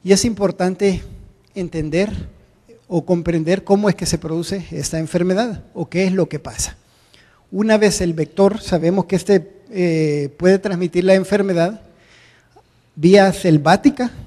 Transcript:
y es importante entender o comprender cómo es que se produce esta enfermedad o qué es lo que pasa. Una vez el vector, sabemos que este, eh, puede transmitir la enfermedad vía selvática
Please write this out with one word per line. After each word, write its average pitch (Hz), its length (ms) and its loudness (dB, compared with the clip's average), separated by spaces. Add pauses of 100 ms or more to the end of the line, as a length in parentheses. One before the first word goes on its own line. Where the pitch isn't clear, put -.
y 185 80 2
es 196 140 2
importante 185 760 -2 (520)
entender 170 580 -4 (760)
o 170 180 -2
comprender 170 580 -2
cómo 202 240 2
es 180 60 2
que - 100 -8
se 170 140 -4
produce 165 520 -6
esta 151 280 -6
enfermedad 185 760 -2
o - 160 -8
qué 185 160 -2
es 185 80 0
lo 185 160 0
que 151 100 -10
pasa. - 380 -10 (720)
Una 214 260 0
vez 208 240 2
el 175 120 -2
vector, 196 480 0
sabemos 175 440 0
que 196 100 -4
este, 180 560 0
eh, 156 680 -2
puede 190 220 4
transmitir 180 460 -2
la 190 100 6
enfermedad 190 680 0 (1160)
vía 190 360 6
selvática 185 760 2 (160)